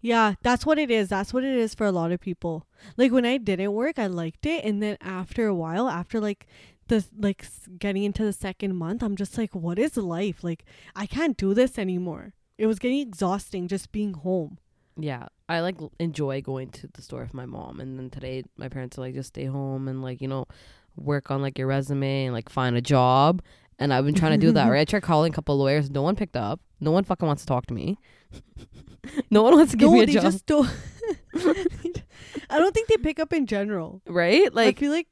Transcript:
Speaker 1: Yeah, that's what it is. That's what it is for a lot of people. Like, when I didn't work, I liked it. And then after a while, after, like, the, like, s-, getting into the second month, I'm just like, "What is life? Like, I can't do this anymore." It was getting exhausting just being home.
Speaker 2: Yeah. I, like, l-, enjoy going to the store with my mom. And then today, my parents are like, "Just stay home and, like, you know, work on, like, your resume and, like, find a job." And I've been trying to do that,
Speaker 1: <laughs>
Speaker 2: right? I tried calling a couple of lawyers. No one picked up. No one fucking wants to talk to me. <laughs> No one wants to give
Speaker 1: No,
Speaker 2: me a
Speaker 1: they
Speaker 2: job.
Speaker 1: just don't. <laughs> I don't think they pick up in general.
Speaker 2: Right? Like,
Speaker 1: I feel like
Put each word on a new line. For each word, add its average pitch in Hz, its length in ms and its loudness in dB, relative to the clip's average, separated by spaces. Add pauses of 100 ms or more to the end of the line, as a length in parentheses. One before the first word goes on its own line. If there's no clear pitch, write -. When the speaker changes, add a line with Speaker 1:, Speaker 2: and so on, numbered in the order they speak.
Speaker 1:
Yeah, 226 400 2
that's 240 240 0
what 311 140 4
it 285 100 -2
is. 214 200 2
That's 196 240 -4
what 254 100 0
it 269 120 -2
is 226 200 -2
for 220 100 -2
a 202 60 2
lot 170 200 -2
of 180 80 -4
people. 170 460 -8 (300)
Like, 247 160 4
when 247 160 4
I 254 100 0
didn't 202 360 -2
work, 262 260 -4
I 214 80 0
liked 170 400 -6
it. 320 180 -4
And 208 160 -2
then 208 200 -4
after 185 440 -6
a 208 80 0
while, 170 340 -2
after, 180 320 -4
like, 208 280 -6 (400)
the, 220 180 2 (100)
like, 202 280 -4
s-, - 240 -20 (100)
getting 196 260 -2
into 202 200 -2
the 202 100 0
second 190 420 -6
month, 180 280 -4
I'm 202 120 -2
just 190 220 -6
like, 226 160 -4
"What 170 240 -4
is 294 180 -2
life? 185 480 -4
Like, 170 220 -6 (300)
I 202 100 -8
can't 285 320 -2
do 196 160 0
this 254 240 2
anymore." 180 560 -6 (240)
It 214 80 -2
was 220 140 0
getting 262 220 0
exhausting 190 680 -4
just 190 240 -8
being 208 240 -6
home. 165 420 -4 (380)
Speaker 2:
Yeah. 147 320 -8 (200)
I, 165 120 -2
like, 175 200 -4
l-, 156 200 -14
enjoy 143 420 -4
going 131 300 -8
to - 200 -18
the - 120 -20
store 123 180 -14
with 127 140 -12
my 127 100 -12
mom. 69 340 -14
And 131 200 -12
then 131 100 -12
today, 131 360 -10 (120)
my 131 120 -12
parents 127 280 -12
are 135 40 -10
like, 127 120 -10
"Just 135 160 -10
stay 139 160 -10
home 135 420 -6
and, 131 140 -8
like, 127 200 -10
you 135 60 -6
know, 135 180 -6 (500)
work 143 340 -4
on, 139 140 -2
like, 135 160 -6
your 131 80 -2
resume 135 580 -2
and, 123 80 -4
like, 117 160 -6
find 123 260 0
a 120 60 2
job." 135 600 4 (340)
And 139 160 2
I've 131 120 2
been 147 100 2
trying 156 240 4
to - 40 4
do - 100 8
that, 131 140 6
Speaker 1:
<laughs> 120 40 4
Speaker 2:
right? 135 80 4
I 156 60 4
tried 202 180 0
calling 160 300 2
a - 20 -6
couple 147 180 -2
of 139 60 2
lawyers. 139 320 2
No 139 100 -2
one 180 140 2
picked 190 220 -6
up. 117 240 -4 (180)
No 151 120 -2
one 190 120 4
fucking 175 240 -2
wants 143 160 -2
to - 40 -14
talk 123 200 -2
to 120 80 -6
me. 165 240 -6 (320)
<laughs> - 80 -20 (920)
No 208 100 8
one 240 140 8
wants 302 160 8
to 233 60 -2
give 214 100 8
Speaker 1:
No, - 80 10
Speaker 2:
me 226 80 10
a - 20 8
Speaker 1:
they 294 60 2
Speaker 2:
job. 285 120 4
Speaker 1:
just 294 220 0
don't. 294 240 4 (640)
<laughs> - 0 - (1160)
I 302 100 0
don't 359 140 4
think 453 140 0
they 440 100 6
pick 302 220 -2
up 311 140 -2
in 302 120 0
general. 202 640 -6
Speaker 2:
Right? 175 460 4
Like, 220 240 4
Speaker 1:
I - 20 -20
feel 285 120 0
like 330 200 -2